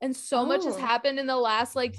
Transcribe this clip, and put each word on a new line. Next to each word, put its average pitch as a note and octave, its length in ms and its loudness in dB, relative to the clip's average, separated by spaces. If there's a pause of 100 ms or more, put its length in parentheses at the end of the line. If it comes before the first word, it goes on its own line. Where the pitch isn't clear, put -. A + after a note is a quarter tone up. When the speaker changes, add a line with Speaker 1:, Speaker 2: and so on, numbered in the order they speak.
Speaker 1:
And C4 120 -2
so B3+ 300 0
much E4+ 200 2
has C4+ 120 -2
Speaker 2:
Oh. C#4+ 40 -6
Speaker 1:
happened B3+ 380 0
in C4+ 80 -2
the C4 120 0
last, A#3 360 2
like, B3 240 -2